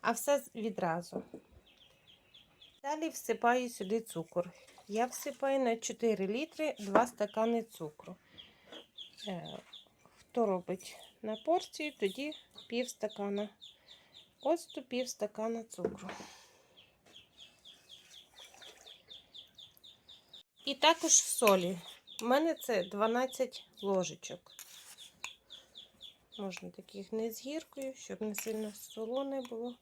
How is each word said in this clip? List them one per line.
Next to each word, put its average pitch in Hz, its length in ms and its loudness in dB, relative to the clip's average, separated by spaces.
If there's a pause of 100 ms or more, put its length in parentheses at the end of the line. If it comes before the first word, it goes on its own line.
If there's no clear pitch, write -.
а 226 120 2
все 285 260 4
з-, 277 160 -6
відразу. 180 680 -2 (1600)
Далі 311 260 0
всипаю 240 640 2
сюди 214 300 0
цукор. 175 500 -4 (380)
Я 220 180 2
всипаю 269 540 0
на 233 160 4
чотири 214 500 0
літри 294 520 -2
два 208 280 6
стакани 226 560 0
цукру. 170 540 -12 (1120)
Е, - 300 -6 (600)
хто - 280 2
робить 180 500 -2 (260)
на 220 140 -4
порцію, 311 640 0
тоді 262 320 -2 (360)
пів 247 200 0
стакана 202 600 -4 (920)
оцту, 311 400 0
пів 254 260 -4
стакана 226 560 -4
цукру. 185 460 -6 (4000)
І 277 100 0
також 320 380 8
солі. 190 680 6 (440)
У - 20 -4
мене 294 300 6
це 214 280 0
дванадцять 233 840 0 (180)
ложечок. 185 680 -2 (1900)
Можна 185 320 -8
таких 196 420 -12
не 226 180 -2
з 220 160 -10
гіркою, 269 480 -6
щоб 196 280 -10
не 214 120 -2
сильно 214 400 -4
солоне 262 680 -4
було. 240 420 -8